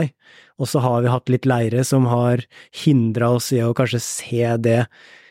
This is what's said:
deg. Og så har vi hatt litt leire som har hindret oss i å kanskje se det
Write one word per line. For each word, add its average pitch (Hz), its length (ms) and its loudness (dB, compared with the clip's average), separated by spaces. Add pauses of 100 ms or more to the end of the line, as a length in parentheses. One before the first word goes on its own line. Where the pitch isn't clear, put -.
deg. 151 120 -4 (460)
Og 131 80 -4
så 147 160 0
har 120 200 0
vi 123 60 0
hatt 127 200 -2
litt 127 180 0
leire 120 400 0
som 131 200 2
har 120 320 2 (340)
hindret 120 640 2
oss - 160 -4
i 123 100 0
å 117 100 0
kanskje 120 300 -2
se 117 560 -4
det 117 300 2 (420)